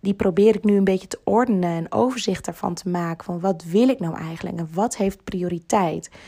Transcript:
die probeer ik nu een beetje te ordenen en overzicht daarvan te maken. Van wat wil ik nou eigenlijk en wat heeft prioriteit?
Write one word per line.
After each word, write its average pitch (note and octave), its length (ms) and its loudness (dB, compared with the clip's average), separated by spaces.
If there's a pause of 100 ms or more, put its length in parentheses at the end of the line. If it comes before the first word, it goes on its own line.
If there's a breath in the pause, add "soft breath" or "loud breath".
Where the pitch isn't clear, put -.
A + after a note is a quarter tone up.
die G3 100 0
probeer G3+ 420 4
ik - 80 -6
nu G3+ 140 4
een G3 60 4
beetje F#3+ 240 0
te - 160 -10
ordenen G3+ 460 2
en E3 220 -4
overzicht A3+ 540 0
daarvan E3+ 280 -6
te F3 160 -8
maken. E3+ 360 -4
Van F3 140 -6
wat F#3 240 -2
wil G3+ 260 4
ik B3+ 100 0
nou E3 180 -4
eigenlijk E3 400 -10
en E3 160 -6
wat G3+ 240 -2
heeft G3 260 -2
prioriteit? F3 880 -2 (180 loud breath)